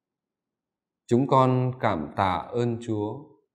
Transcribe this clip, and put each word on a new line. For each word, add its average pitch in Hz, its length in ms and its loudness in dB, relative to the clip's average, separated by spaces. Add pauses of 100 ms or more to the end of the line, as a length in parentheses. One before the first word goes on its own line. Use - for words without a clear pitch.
(1120)
Chúng 123 160 4
con 127 540 4
cảm 87 360 -2
tạ 92 360 0
ơn 120 340 -2
Chúa. 107 280 -4 (400)